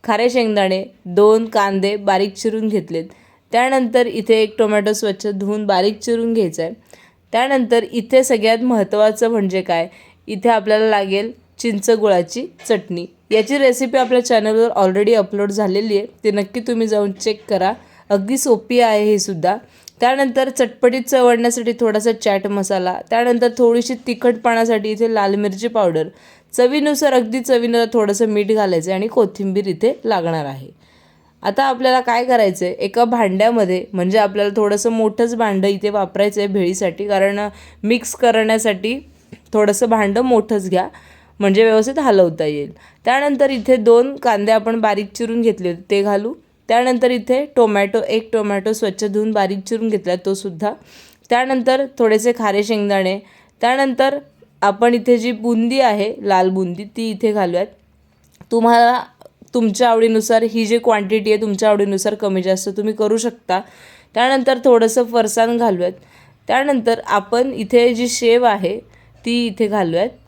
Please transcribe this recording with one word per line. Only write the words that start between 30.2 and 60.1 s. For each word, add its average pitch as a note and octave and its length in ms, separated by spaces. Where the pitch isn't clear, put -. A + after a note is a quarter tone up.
आहे. C3+ 240
आता G3+ 220
आपल्याला B3+ 360
काय A#3+ 240
करायचं G#3+ 420
आहे, - 80
एका A#3 300
भांड्यामध्ये G#3 880
म्हणजे F#3 260
आपल्याला G3+ 380
थोडंसं G#3 340
मोठंच A3+ 460
भांडं G3 320
इथे G3+ 220
वापरायचं G3+ 500
आहे G3+ 80
भेळीसाठी, F#3+ 600
कारण G3+ 400
मिक्स A#3 320
करण्यासाठी A3 840
थोडंसं G#3 340
भांडं G#3+ 340
मोठंच G#3+ 500
घ्या F#3 180
म्हणजे G3+ 240
व्यवस्थित A3 340
हलवता F3+ 460
येईल. D3 280
त्यानंतर C#4 460
इथे B3+ 260
दोन A#3+ 400
कांदे G#3+ 360
आपण A3 280
बारीक G#3 340
चिरून A#3 280
घेतले A3 260
होते F3 220
ते G3+ 120
घालू. G#3 320
त्यानंतर B3 420
इथे B3+ 460
टोमॅटो, G#3+ 520
एक A3 240
टोमॅटो G#3 400
स्वच्छ G#3+ 320
धुवून G#3+ 280
बारीक G3 340
चिरून A3+ 220
घेतला F#3 280
तो F#3+ 180
सुद्धा. G3 380
त्यानंतर C4 560
थोडेसे A3 400
खारे G#3 260
शेंगदाणे. G3+ 540
त्यानंतर C4+ 580
आपण A3 320
इथे A#3+ 240
जी A#3+ 140
बुंदी A#3 480
आहे G#3 420
लाल F#3+ 280
बुंदी F#3 340
ती A3+ 260
इथे G#3+ 220
घालूयात. F#3 340
तुम्हाला A#3 500
तुमच्या A#3 360
आवडीनुसार A3+ 520